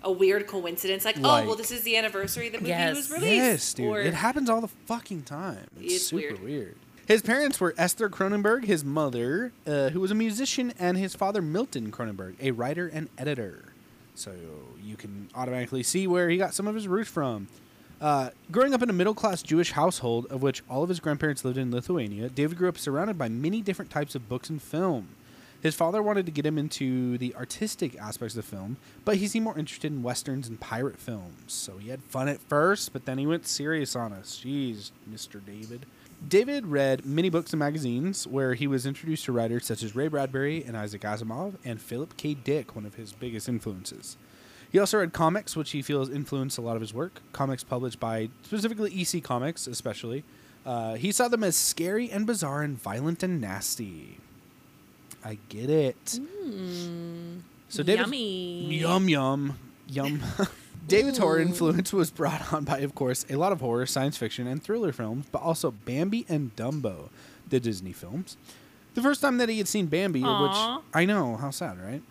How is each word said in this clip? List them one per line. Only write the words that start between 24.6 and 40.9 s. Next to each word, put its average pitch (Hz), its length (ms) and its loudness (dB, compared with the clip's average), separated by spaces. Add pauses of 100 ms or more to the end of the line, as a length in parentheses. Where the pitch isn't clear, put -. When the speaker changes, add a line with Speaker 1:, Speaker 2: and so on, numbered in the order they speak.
Speaker 2:
film. 151 480 -2 (540)
His 156 120 2
father 185 280 2
wanted 208 240 2
to 165 60 -6
get 147 120 -2
him 151 140 2
into 127 600 0
the 123 160 -4
artistic 143 640 -4
aspects 107 400 -8
of 110 80 -6
film, 101 320 -8 (280)
but 208 120 4
he 196 100 2
seemed 220 180 0
more 220 140 -2
interested - 320 -4
in 139 120 -4
westerns 127 440 -4
and 113 140 -10
pirate 120 380 -4
films. 95 540 -12
So - 260 -8
he 104 100 -12
had 131 140 -10
fun 131 260 -2
at 143 120 -4
first, 165 520 2
but - 140 -8
then 131 120 -2
he 139 80 0
went 165 200 0
serious 147 500 -2
on 117 160 -4
us. 95 320 -14
Jeez, 123 460 -4 (160)
Mister 107 320 -12
David. 110 480 -14 (420)
David 240 380 4
read 139 380 4
many 156 260 2
books 165 220 2
and 160 80 2
magazines 147 640 0
where 131 280 2
he 131 120 0
was 135 200 2
introduced 151 380 -4
to 131 80 -2
writers 117 340 0
such 113 160 -4
as 107 140 -6
Ray 143 120 0
Bradbury 139 560 -2
and 117 120 -8
Isaac 104 260 -6